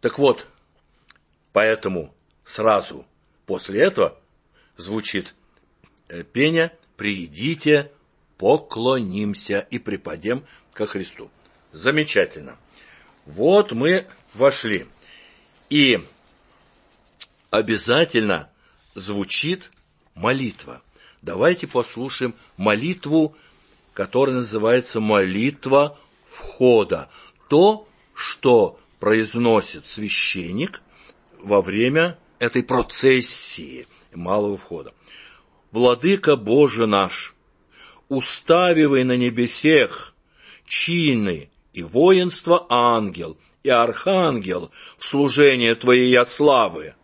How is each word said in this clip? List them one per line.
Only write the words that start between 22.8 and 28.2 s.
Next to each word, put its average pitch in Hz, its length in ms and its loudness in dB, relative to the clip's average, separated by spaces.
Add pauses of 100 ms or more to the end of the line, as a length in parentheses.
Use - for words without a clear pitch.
которая 127 440 -2
называется 113 640 -2
«Молитва 113 1000 0 (260)
входа». 107 840 0 (400)
То, 202 360 4 (280)
что - 680 2 (200)